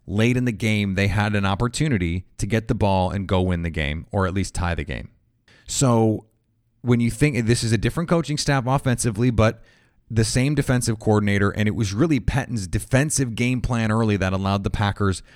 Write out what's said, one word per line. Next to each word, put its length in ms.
late 300
in 80
the 80
game, 420
they 120
had 280
an 100
opportunity 800
to 100
get 220
the 60
ball 360
and 160
go 140
win 220
the 60
game, 400
or 160
at 80
least 220
tie 180
the 120
game. 240
So 600
when 200
you 100
think, 340
this 160
is 120
a 40
different 320
coaching 280
staff 300
offensively, 640
but 300
the 140
same 280
defensive 460
coordinator, 500
and 180
it 60
was 200
really 260
Pettine's 480
defensive 640
game 280
plan 300
early 260
that 160
allowed 300
the 60
Packers 540